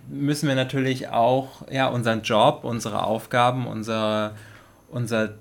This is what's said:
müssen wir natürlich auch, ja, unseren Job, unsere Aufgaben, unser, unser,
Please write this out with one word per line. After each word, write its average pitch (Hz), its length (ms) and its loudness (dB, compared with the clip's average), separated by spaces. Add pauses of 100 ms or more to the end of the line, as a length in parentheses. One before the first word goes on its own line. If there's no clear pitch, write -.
müssen 143 380 0
wir 135 60 2
natürlich 131 560 -2
auch, 127 600 2
ja, 131 160 0
unseren 117 340 0
Job, 120 420 4
unsere 110 400 -4
Aufgaben, 120 640 0
unser, 107 680 -2 (560)
unser, 110 380 -2 (120)